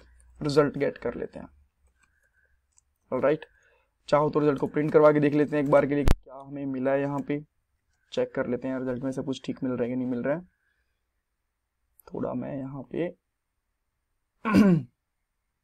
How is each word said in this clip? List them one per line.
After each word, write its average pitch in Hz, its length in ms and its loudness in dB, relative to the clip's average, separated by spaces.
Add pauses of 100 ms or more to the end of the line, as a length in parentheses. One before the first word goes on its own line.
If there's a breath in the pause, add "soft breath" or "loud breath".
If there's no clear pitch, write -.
(420 soft breath)
रिजल्ट 147 360 2
गेट 139 200 -2
कर - 180 -6
लेते - 240 -10
हैं। - 80 -16 (1700)
ऑलराइट, 131 320 0 (640)
चाहो 147 220 2
तो 151 100 0
रिजल्ट 147 200 2
को 143 80 -2
प्रिंट 151 240 -2
करवा 151 200 8
के 151 80 4
देख 147 140 4
लेते 147 240 2
हैं 147 60 0
एक 139 60 -2
बार 143 160 6
के 139 100 0
लिए 143 80 2
कि - 200 -4
क्या 131 120 -20
हमें 139 300 -12
मिला 131 260 -2
है। 139 100 2
यहाँ 139 180 -4
पे 143 240 -6 (680)
चेक 127 240 -4
कर 131 120 -4
लेते 120 200 -6
हैं 131 120 -4
रिजल्ट 127 240 -6
में 135 80 -4
सब 131 140 -8
कुछ 131 200 -6
ठीक 131 180 -8
मिल 127 80 -4
रहा 120 120 -4
है 117 60 -2
कि 127 60 -4
नहीं 127 120 -4
मिल 123 120 -4
रहा 135 160 -2
है। 175 60 -8 (1700)
थोड़ा 123 200 -6
मैं 131 240 -8
यहाँ 135 260 -10
पे 180 320 -8 (1300)
<clears throat> 196 400 4 (800)